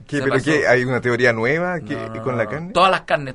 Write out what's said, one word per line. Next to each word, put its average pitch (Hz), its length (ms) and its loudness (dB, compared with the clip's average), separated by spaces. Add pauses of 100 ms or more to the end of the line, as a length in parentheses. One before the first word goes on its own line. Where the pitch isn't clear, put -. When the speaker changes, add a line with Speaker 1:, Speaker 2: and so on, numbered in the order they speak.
Speaker 1:
qué, 143 100 -4
Speaker 2:
Se 143 60 -2
Speaker 1:
pero 135 140 0
Speaker 2:
pasó. 120 140 0
Speaker 1:
qué? 147 160 2
¿Hay 123 180 4
una 127 180 0
teoría 120 320 2
nueva 160 460 -2
que, 123 140 -8
Speaker 2:
No, 110 200 -8
no, 110 80 -10
Speaker 1:
con 127 100 -4
Speaker 2:
no, 120 60 -4
Speaker 1:
la 110 60 2
Speaker 2:
no. 104 60 -8
Speaker 1:
carne? 165 220 -8
Speaker 2:
Todas 180 180 4
las 175 120 0
carnes, 143 320 -4